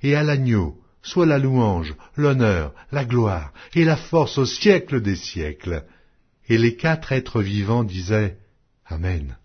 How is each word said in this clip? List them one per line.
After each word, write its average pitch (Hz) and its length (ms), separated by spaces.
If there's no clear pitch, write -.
et 139 140
à 151 80
l'agneau, 123 560
soit - 240
la 151 120
louange, 110 580
l'honneur, 117 580
la 139 100
gloire 107 480
et 170 100
la 160 140
force - 400
au 135 80
siècle 143 560
des 98 160
siècles. » 78 680
Et 117 80
les 117 180
quatre 160 380
êtres 127 280
vivants 104 440
disaient, « 95 520
Amen. » 80 600